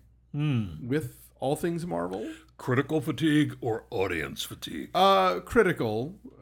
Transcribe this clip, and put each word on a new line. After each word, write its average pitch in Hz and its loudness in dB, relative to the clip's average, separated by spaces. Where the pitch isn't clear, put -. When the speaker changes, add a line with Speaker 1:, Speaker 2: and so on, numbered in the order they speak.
Speaker 1:
Hmm. 120 -2
Speaker 2:
with 131 -4
all 135 -2
things 170 -4
Marvel. 180 -6
Speaker 1:
Critical 139 0
fatigue 151 2
or 113 -2
audience 85 -2
fatigue? - -10
Speaker 2:
Uh, 185 4
critical, 156 2